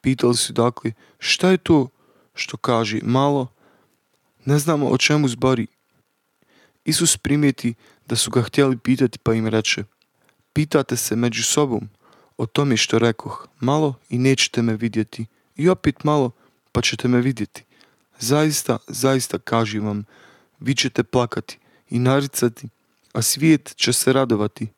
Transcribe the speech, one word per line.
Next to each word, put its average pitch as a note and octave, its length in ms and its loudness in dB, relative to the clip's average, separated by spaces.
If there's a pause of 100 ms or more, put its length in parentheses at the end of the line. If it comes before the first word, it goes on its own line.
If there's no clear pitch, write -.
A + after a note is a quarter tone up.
Pitali A#2+ 340 2
su - 180 -4
dakle: A#2+ 380 -2 (280)
„Šta - 300 0
je F#3+ 80 4
to D3 320 2 (440)
što - 240 -10
kaže A2+ 460 0
malo? C3+ 440 0 (1000)
Ne D3 140 2
znamo D3 300 0
o C3 80 2
čemu D3+ 300 2
zbori.” B2 400 0 (1160)
Isus D#3+ 320 0
primijeti C#3 560 0 (320)
da A#2+ 100 -4
su - 160 -2
ga B2+ 100 2
htjeli C3 360 2
pitati, B2+ 420 0
pa A2+ 140 0
im A2 140 0
reče: A2 360 -2 (680)
„Pitate D3 420 0
se - 200 -4
među A#2 280 -2
sobom B2+ 460 -2 (480)
o - 80 -4
tome C#3 320 0
što - 220 0
rekoh: - 480 -2 (120)
malo C#3+ 340 0 (160)
i A#2+ 80 -4
nećete B2+ 440 2
me A2+ 140 0
vidjeti, A2 500 -4 (300)
i D#3+ 140 2
opet - 340 -2
malo, D3 280 2 (400)
pa A#2+ 100 0
ćete - 260 -2
me B2 140 4
vidjeti. A#2 420 -4 (560)
Zaista, C#3+ 580 0 (100)
zaista B2+ 520 -2
kažem G#2+ 460 -2
vam, G#2 180 -4 (560)
vi B2+ 160 -2
ćete B2 280 -2
plakati - 560 -4 (300)
i A#2+ 100 -2
naricati, B2+ 720 0 (440)
a B2 80 -2
svijet D3 540 2
će - 180 0
se - 200 2
radovati. A2+ 540 0 (100)